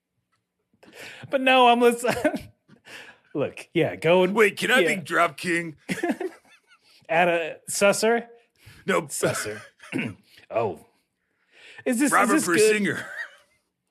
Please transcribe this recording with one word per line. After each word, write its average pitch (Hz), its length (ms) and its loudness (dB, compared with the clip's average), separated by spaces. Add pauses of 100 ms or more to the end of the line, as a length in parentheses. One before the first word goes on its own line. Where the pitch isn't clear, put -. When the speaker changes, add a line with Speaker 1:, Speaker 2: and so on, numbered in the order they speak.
(1300)
Speaker 1:
But 269 120 -2
no, 262 260 6
I'm 240 140 6
listening. 240 680 0 (380)
<laughs> - 460 -20
Look, - 400 -6
yeah, 156 220 0
go 180 280 2
and 185 100 0
Speaker 2:
Wait, 208 240 2
can 190 140 -2
I 254 80 4
Speaker 1:
yeah. 160 160 2
Speaker 2:
be 185 60 -6
Drop 165 360 -2
King? 170 380 -4 (680)
Speaker 1:
<laughs> - 680 -20
At 180 180 2
a 165 300 -4 (120)
Susser? 220 580 2 (580)
Speaker 2:
Nope. 175 240 -2
Speaker 1:
Susser. - 520 -6 (320)
<clears throat> 113 240 -8 (320)
Oh. - 300 -4 (1040)
Is 247 160 -2
this, 269 140 2
Speaker 2:
Robert 202 220 2
Speaker 1:
is 311 100 0
this 208 260 4
good? 214 100 2
Speaker 2:
Persinger. 160 220 -2 (880)